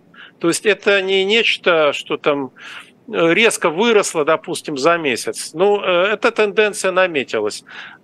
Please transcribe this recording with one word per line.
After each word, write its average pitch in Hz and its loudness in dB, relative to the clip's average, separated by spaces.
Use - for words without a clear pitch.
То 175 -2
есть - -2
это 196 2
не 190 0
нечто, 180 2
что - -6
там, 143 -2
э, 170 2
резко 202 2
выросло, 190 0
допустим, 156 -4
за 165 2
месяц. 123 -4
Ну, 196 2
э, 185 0
эта 220 0
тенденция 208 0
наметилась. 135 -2